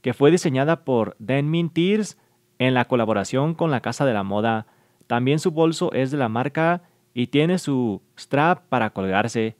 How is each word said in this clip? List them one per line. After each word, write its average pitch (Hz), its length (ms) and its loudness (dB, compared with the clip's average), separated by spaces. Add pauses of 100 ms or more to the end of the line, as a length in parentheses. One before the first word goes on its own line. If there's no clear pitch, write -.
que 123 140 -2
fue 143 160 6
diseñada 156 540 2
por 113 340 0
Denmin 147 520 -2
Tears 196 480 0 (400)
en 127 160 2
la 123 100 4
colaboración 117 680 0
con 160 180 -2
la 120 80 0
casa 120 260 -4
de 131 60 0
la 104 100 -2
moda. 104 460 -2 (400)
También 127 320 0
su 185 100 0
bolso 160 420 0
es 131 200 -2
de 147 60 -4
la 127 100 0
marca 156 540 -2 (320)
y 123 120 -2
tiene 165 320 0
su 123 420 -2 (160)
strap 156 520 0
para 117 220 0
colgarse. 110 680 -2